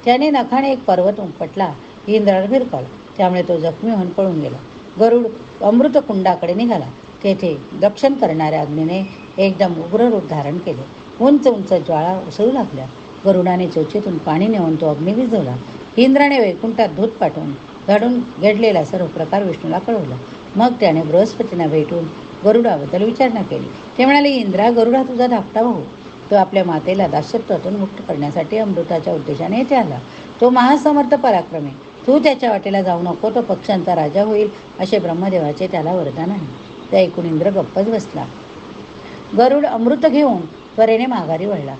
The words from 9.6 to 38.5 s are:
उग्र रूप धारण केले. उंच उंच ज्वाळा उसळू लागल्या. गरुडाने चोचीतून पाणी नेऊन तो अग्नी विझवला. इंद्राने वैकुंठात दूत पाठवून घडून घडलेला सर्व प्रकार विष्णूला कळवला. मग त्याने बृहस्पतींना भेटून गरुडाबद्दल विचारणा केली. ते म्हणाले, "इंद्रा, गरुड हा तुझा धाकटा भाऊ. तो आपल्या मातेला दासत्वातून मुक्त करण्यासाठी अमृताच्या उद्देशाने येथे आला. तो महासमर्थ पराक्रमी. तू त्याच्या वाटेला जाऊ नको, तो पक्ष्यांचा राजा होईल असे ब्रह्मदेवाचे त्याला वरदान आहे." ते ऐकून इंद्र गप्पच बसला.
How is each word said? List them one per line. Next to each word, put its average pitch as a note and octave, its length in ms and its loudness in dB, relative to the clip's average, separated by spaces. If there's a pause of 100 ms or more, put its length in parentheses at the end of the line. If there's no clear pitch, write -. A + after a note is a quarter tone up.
उग्र E3+ 300 -2
रूप A3 260 2
धारण D3+ 300 -4
केले. C#3+ 280 -6 (400)
उंच C#4 220 6
उंच G3+ 260 2
ज्वाळा E3+ 540 0
उसळू G#3 240 0
लागल्या. E3 340 -4 (400)
गरुडाने F3+ 420 2
चोचीतून F3 500 -2
पाणी D#3+ 300 0
नेऊन F3 280 2
तो D3+ 140 0
अग्नी D#3 240 0
विझवला. G#3+ 420 0 (420)
इंद्राने C4+ 420 6
वैकुंठात G#3+ 500 0
दूत F#3+ 200 -2
पाठवून D#3 420 -4 (360)
घडून A#3 320 2
घडलेला G#3 680 2
सर्व F3+ 200 -4
प्रकार D#3+ 380 -2
विष्णूला E3 360 -4
कळवला. F#3+ 360 -4 (400)
मग A#3 240 4
त्याने E3 220 4
बृहस्पतींना F3 680 0
भेटून D#3+ 380 0 (400)
गरुडाबद्दल G3 580 2
विचारणा A#3 380 0
केली. - 260 -6 (300)
ते B3+ 80 4
म्हणाले, C#4+ 240 4
"इंद्रा, G#3+ 400 2
गरुड A#3 260 4
हा C4 80 2
तुझा B3 240 0
धाकटा A3+ 360 0
भाऊ. A3 180 -2 (500)
तो G#3 40 4
आपल्या F#3+ 280 4
मातेला F3 440 0
दासत्वातून F3+ 680 -2
मुक्त G3 320 -6
करण्यासाठी D#3 500 -4
अमृताच्या E3+ 560 -2
उद्देशाने D#3+ 440 -4
येथे C4+ 180 0
आला. D#3+ 240 0 (420)
तो A#3+ 80 8
महासमर्थ C#4 680 4
पराक्रमी. F3 540 0 (380)
तू C#4 120 6
त्याच्या B3+ 300 2
वाटेला G3 320 0
जाऊ F3 200 0
नको, F3 280 -2
तो A#3 120 0
पक्ष्यांचा F3+ 540 -2
राजा D#3+ 280 0
होईल G#3+ 260 2 (300)
असे F#3+ 200 0
ब्रह्मदेवाचे E3+ 680 -2
त्याला F3 260 -2
वरदान D#3+ 360 -4
आहे." F#3+ 180 -6 (440)
ते G3 60 2
ऐकून E3+ 280 0
इंद्र E3 240 0
गप्पच F#3+ 400 -2
बसला. E3 360 -4 (1120)